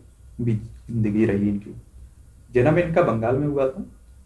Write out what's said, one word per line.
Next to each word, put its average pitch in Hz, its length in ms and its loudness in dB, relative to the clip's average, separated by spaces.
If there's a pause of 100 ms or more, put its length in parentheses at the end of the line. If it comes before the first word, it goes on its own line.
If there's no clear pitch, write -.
(400)
भी 120 140 0
जिंदगी 107 680 -2
रही 101 240 2
इनकी। 101 260 -6 (800)
जन्म 147 260 4
इनका 170 240 2
बंगाल 113 340 0
में 147 100 0
हुआ 139 220 0
था। - 160 -10 (420)